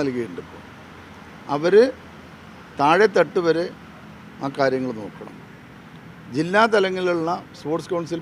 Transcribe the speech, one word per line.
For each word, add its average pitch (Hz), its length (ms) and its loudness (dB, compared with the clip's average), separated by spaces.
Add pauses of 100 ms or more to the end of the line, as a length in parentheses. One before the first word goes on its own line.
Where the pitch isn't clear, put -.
നൽകിയിട്ടുണ്ട്. 120 440 -4
ഇപ്പോൾ - 180 -20 (920)
അവർ 170 180 0 (1040)
താഴെത്തട്ട് 180 680 4
വരെ 165 180 0 (800)
ആ 139 40 -4 (100)
കാര്യങ്ങൾ 131 420 0
നോക്കണം. 101 340 -16 (1040)
ജില്ലാ 180 260 2 (120)
തലങ്ങളിലുള്ള 180 560 0 (280)
സ്പോർട്സ് 160 340 -6
കൗൺസിൽ 170 300 -6